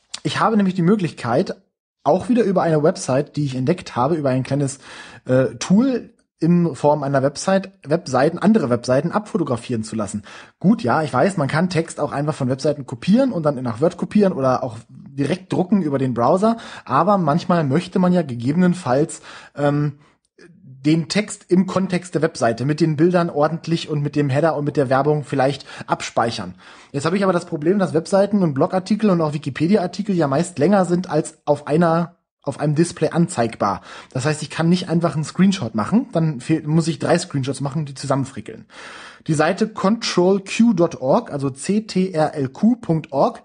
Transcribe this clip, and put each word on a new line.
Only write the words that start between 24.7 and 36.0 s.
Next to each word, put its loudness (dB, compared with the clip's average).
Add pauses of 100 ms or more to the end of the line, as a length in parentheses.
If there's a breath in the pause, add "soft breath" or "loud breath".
der 0
Werbung 2
vielleicht -2 (220 loud breath)
abspeichern. -4 (360 loud breath)
Jetzt -4
habe 0
ich 0
aber 2
das 0
Problem, 0
dass 0
Webseiten 2
und 2
Blogartikel 0
und 4
auch 0
Wikipedia-Artikel -2
ja 2
meist -2
länger 4
sind -2
als -4
auf -2
einer, 2 (300)
auf -6
einem 0
Display 0
anzeigbar. 0 (320 loud breath)
Das -4
heißt, -2
ich -12
kann 0
nicht 2
einfach 0
einen -2
Screenshot 0
machen, 0